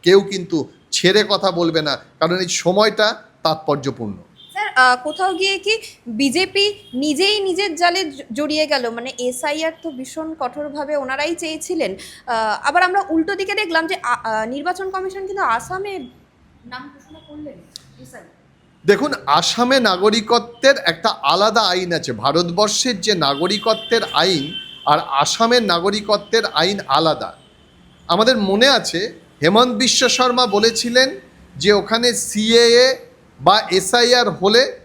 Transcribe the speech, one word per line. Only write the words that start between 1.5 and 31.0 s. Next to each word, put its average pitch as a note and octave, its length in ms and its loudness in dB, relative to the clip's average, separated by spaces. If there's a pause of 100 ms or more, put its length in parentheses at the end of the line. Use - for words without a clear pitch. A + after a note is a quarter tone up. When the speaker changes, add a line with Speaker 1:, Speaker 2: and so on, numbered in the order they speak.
Speaker 1:
বলবে E3 300 0
না, C#3+ 160 -4 (220)
কারণ E3+ 180 2
এই F#3 100 -4
সময়টা G#3+ 680 2 (280)
তাৎপর্যপূর্ণ। C3+ 760 -2 (360)
Speaker 2:
স্যার, G4+ 220 -6
আহ, B3+ 280 6
কোথাও F4 300 -2
গিয়ে F#4+ 240 -2
কি G#4 200 -2 (300)
বিজেপি F4+ 640 0 (200)
নিজেই D#4 480 0
নিজের F#4+ 340 -2
জালে F4 280 0
জ-, C#4 180 -10 (120)
জড়িয়ে D4+ 320 0
গেল? C4 240 -2
মানে A#3+ 280 -10
এসআইআর D4 540 -4 (120)
তো E4 80 -8
ভীষণ D#4 480 -10
কঠোরভাবে D4 560 -6
ওনারাই C#4+ 400 -4
চেয়েছিলেন। D#4 600 -6
আহ, - 720 -4
আবার F4 160 2
আমরা F#4 260 0
উল্টো E4 260 -2
দিকে G4 200 -4
দেখলাম E4 320 -2
যে E4+ 80 -4
আ-, B3 280 -4
আ, A3 220 -2
নির্বাচন F4+ 460 -6
কমিশন F#4+ 360 -8
কিন্তু G4 160 -4
আসামে F4+ 560 -4 (640)
নাম C4 280 -16
ঘোষণা D#4 340 -20
করলেন D4 300 -16 (420)
এসআইআর। - 380 -20 (480)
Speaker 1:
দেখুন, G3+ 260 2 (140)
আসামে A3+ 540 2
নাগরিকত্বের A3+ 1040 2
একটা E3 260 0
আলাদা G3 520 2
আইন F3+ 320 0
আছে। C#3+ 200 -4
ভারতবর্ষের F3 880 0
যে G#3 140 0
নাগরিকত্বের G3+ 880 0 (120)
আইন D#3 400 0 (320)
আর D3+ 140 4 (100)
আসামের A3+ 540 2
নাগরিকত্বের G#3 840 0
আইন F#3 320 0 (100)
আলাদা। C3+ 460 0 (760)
আমাদের A3+ 300 4
মনে G#3 300 2
আছে G#3+ 460 0 (300)
হেমন্ত A3+ 320 4
বিশ্ব A#3+ 320 2
শর্মা B3 400 2
বলেছিলেন A#3 640 2 (460)